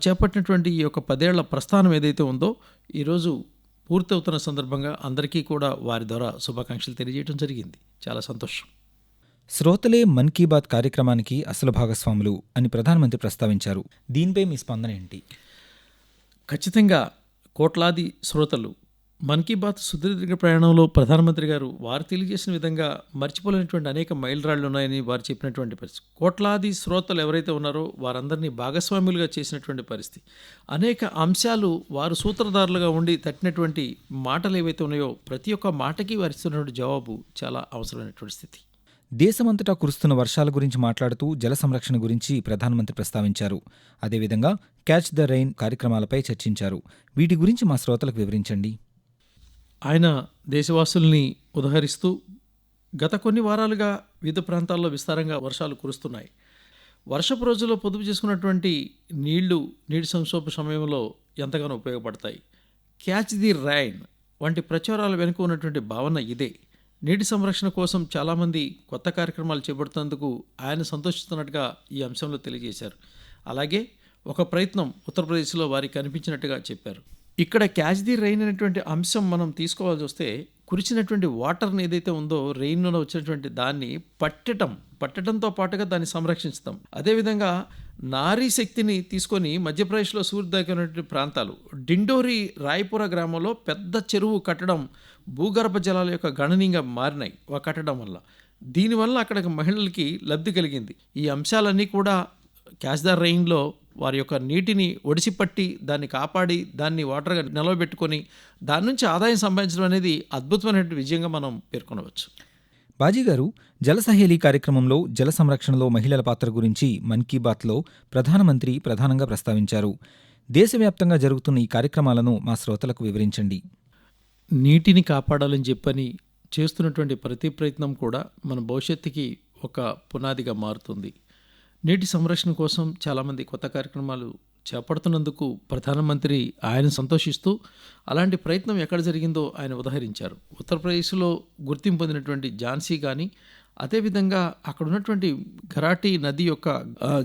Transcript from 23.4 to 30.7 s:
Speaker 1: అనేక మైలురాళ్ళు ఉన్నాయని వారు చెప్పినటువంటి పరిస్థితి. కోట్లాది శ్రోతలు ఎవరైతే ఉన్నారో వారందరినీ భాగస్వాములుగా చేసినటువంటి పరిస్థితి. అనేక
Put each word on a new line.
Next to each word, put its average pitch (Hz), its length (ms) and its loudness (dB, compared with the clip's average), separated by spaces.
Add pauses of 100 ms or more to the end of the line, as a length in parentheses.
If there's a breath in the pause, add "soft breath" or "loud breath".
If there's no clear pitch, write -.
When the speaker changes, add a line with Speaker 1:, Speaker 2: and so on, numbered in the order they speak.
Speaker 1:
అనేక 156 240 -2
మైలురాళ్ళు 143 520 -2
ఉన్నాయని 135 340 0
వారు 123 220 -4
చెప్పినటువంటి 123 540 -6
పరిస్థితి. - 300 -18 (120)
కోట్లాది 202 560 0
శ్రోతలు 180 480 -2
ఎవరైతే 156 300 0
ఉన్నారో 147 480 -4
వారందరినీ 139 500 -4
భాగస్వాములుగా 170 800 0 (100)
చేసినటువంటి 139 440 -8
పరిస్థితి. - 420 -12 (440 loud breath)
అనేక 220 360 0